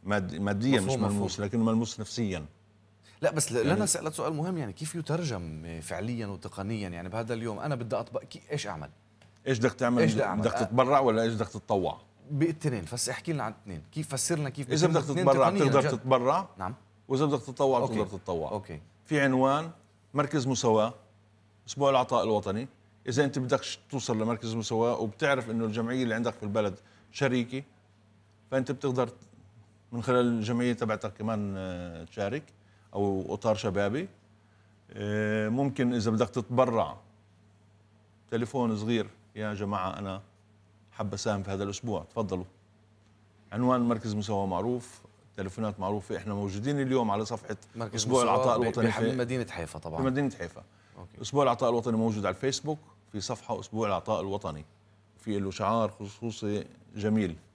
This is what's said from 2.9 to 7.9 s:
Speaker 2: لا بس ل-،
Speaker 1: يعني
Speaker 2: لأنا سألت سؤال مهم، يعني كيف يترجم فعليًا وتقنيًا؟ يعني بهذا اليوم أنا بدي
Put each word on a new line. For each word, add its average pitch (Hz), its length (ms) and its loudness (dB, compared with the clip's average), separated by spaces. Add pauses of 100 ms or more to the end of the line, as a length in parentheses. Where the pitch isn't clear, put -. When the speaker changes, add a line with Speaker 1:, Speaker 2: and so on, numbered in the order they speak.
Speaker 2:
لا 147 100 2
بس 151 200 -2
ل-، 117 40 -2
Speaker 1:
يعني 120 140 2
Speaker 2:
لأنا 202 160 2
سألت 156 280 -2
سؤال 156 200 -4
مهم، 165 240 -4
يعني 113 160 -6
كيف 156 220 -8
يترجم 87 880 -4
فعليًا 107 460 -6
وتقنيًا؟ 101 600 -6
يعني 87 200 -8
بهذا 113 240 -4
اليوم 113 260 -6
أنا 147 160 -2
بدي 117 200 -4